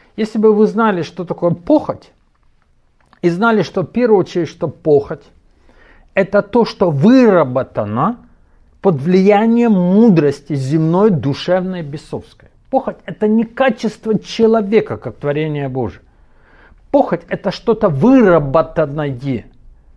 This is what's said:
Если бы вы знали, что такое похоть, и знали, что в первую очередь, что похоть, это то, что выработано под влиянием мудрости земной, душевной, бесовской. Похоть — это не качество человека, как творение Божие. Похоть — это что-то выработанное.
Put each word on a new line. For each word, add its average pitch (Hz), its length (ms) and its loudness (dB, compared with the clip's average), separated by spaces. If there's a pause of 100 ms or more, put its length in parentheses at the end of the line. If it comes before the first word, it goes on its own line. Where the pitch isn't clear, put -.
(160)
Если 214 220 -6
бы 214 140 4
вы 208 140 4
знали, 196 360 0
что 175 220 -10
такое 170 280 -2
похоть, - 600 -4 (1120)
и 175 80 2
знали, 208 320 0
что 185 200 -6
в - 40 -8
первую 220 340 2
очередь, 170 280 -4
что - 200 -8
похоть, 147 560 -2 (880)
это 202 300 0
то, 226 240 0
что 180 240 -2
выработано 147 1300 2 (640)
под 180 140 0
влиянием 202 760 2
мудрости 180 800 2
земной, 160 560 0
душевной, 175 720 -4
бесовской. - 680 -16 (200)
Похоть — 262 380 -6
это 214 200 -6
не 220 180 0
качество 226 720 -4
человека, 220 800 0
как - 180 -14
творение 147 540 -4
Божие. 127 320 -8 (880)
Похоть — - 400 0
это 196 200 -6
что-то 220 380 -2
выработанное. 151 1600 0 (500)